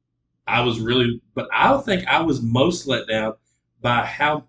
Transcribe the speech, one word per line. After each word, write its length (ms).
I 140
was 200
really, 400
but 180
I 260
think 280
I 140
was 220
most 440
let 220
down 260
by 240
how 440